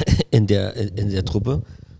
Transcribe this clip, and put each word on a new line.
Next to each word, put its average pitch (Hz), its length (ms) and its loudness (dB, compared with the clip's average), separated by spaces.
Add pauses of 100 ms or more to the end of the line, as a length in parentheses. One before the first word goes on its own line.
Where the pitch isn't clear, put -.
<laughs> - 260 2
in 107 160 4
der, 98 280 0
in, 104 220 -4
in 104 140 -2
der 95 120 -2
Truppe, 113 400 -2 (380)